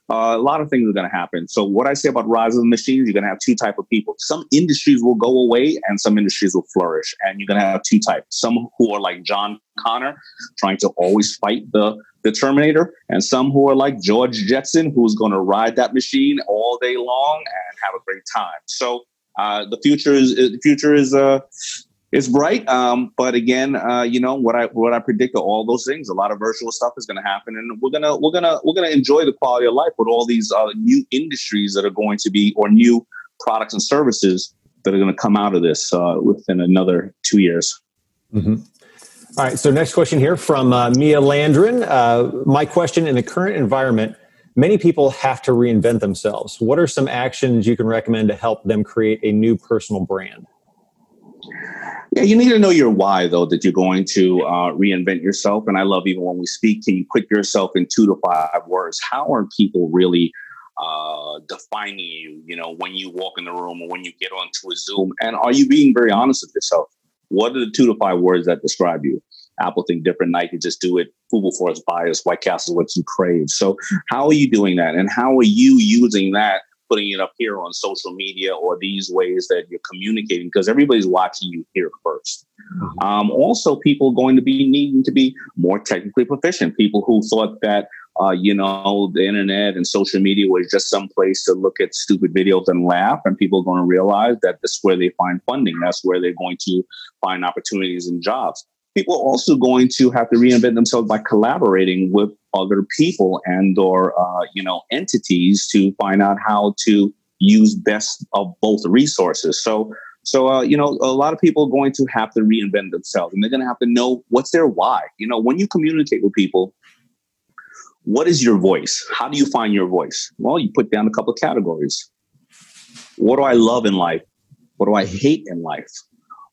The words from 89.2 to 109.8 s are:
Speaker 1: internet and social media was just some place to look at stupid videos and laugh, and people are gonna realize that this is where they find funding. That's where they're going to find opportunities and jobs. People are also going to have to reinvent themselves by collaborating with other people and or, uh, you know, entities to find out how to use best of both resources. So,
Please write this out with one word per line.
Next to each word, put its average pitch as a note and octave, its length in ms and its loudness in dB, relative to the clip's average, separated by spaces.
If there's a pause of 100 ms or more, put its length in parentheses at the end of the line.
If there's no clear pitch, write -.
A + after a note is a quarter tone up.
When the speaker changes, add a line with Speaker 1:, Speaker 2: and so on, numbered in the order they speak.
Speaker 1:
internet G2+ 480 -2
and F2+ 120 -4
social G2 340 0
media G2 300 2
was F2+ 200 0
just G2 200 -2
some G2 180 -4
place F#2+ 360 -2
to F#2 80 2
look F#2+ 280 0
at F#2+ 140 -4
stupid F2+ 400 0
videos F#2 320 2
and F2+ 180 0
laugh, F2+ 400 0
and F#2+ 140 0
people F#2+ 220 2
are F2+ 40 -4
gonna F2+ 200 0
realize G2+ 580 2
that F2+ 180 0
this - 120 -4
is - 100 -10
where F#2+ 140 2
they F2+ 200 0
find F2+ 300 -2
funding. B2 360 -2
That's - 220 -4
where F2+ 160 0
they're F2+ 140 -2
going F2+ 260 -8
to F#2 240 -2 (380)
find F#2 200 -4
opportunities F2+ 640 -6
and F2 160 -8
jobs. G#2+ 440 -6 (280)
People F#3 200 -2
are C#3+ 100 -2
also C3+ 320 0
going B2+ 400 2
to B2+ 140 4
have A#2+ 180 -2
to A#2+ 80 2
reinvent A#2+ 380 4
themselves A2+ 340 2
by G#2+ 80 0
collaborating G2+ 960 2
with G2+ 180 2 (220)
other G2 320 0 (140)
people G2+ 480 0
and F#2+ 320 0
or, F#2 420 2
uh, F2+ 320 -2
you G2 100 -8
know, F#2 280 -6
entities G2+ 800 0
to G2 240 2
find G2 280 0
out G2+ 180 2
how G#2 420 0
to G#2 340 2 (240)
use G#2+ 360 6
best G#2+ 600 -4
of F#2+ 260 -2
both G#2+ 240 0
resources. F#2 800 0
So, A2 320 -2 (300)